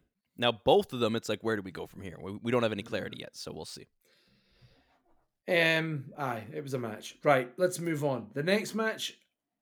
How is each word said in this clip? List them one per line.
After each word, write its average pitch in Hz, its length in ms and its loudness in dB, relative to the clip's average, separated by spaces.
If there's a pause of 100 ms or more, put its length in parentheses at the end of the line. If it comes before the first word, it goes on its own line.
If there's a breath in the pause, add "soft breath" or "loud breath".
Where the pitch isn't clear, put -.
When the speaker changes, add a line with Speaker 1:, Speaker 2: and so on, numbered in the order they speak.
(380)
Speaker 1:
Now 120 160 2
both 156 400 4
of 127 80 -4
them, 110 160 4
it's - 120 -8
like, 107 140 -4
where 110 140 0
do 101 40 -4
we 92 100 -10
go 85 140 -10
from - 160 -16
here? 87 200 -12
We, 92 100 -8 (100)
we 117 100 -2
don't 120 120 4
have 110 80 4
any 101 120 -4
clarity - 360 -6
Speaker 2:
Yeah. - 60 -12
Speaker 1:
yet, - 100 -16
so - 160 -12
we'll 80 140 -10
see. - 220 -14 (1600 soft breath)
Speaker 2:
Um, 160 580 4 (120)
aye, 120 260 -4 (100)
it 151 100 -6
was 135 100 -8
a 131 60 0
match. 110 440 -8
Right, 131 340 6
let's 180 220 2
move 160 260 -2
on. 120 280 0
The 143 100 -2
next 190 320 0
match, 220 420 -4 (440)